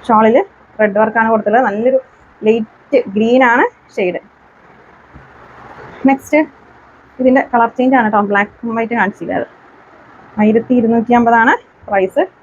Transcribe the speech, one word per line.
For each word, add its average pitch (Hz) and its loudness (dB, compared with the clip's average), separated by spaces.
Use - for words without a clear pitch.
ഷാളിൽ 220 4
ത്രെഡ് 208 -2
വർക്ക് 220 -2
ആണ് 226 0
കൊടുത്തിട്ടുള്ളത്. 220 0
നല്ലൊരു 240 -2
ലൈറ്റ് 220 -2
ഗ്രീൻ 233 2
ആണ് 277 2
ഷെയ്ഡ്. 180 -4
നെക്സ്റ്റ് 269 -2
ഇതിന്റെ 254 2
കളർ 233 0
ചേഞ്ച് 262 2
ആണ് 214 0
ട്ടോ. 208 2
ബ്ലാക്ക് 202 -2
ആൻഡ് 226 -6
വൈറ്റ് 226 -4
കാണിച്ചില്ല, 185 -4
അത് - -8
ആയിരത്തി 220 2
ഇരുന്നൂറ്റി 233 0
അമ്പതാണ് 233 2
പ്രൈസ്. 196 -2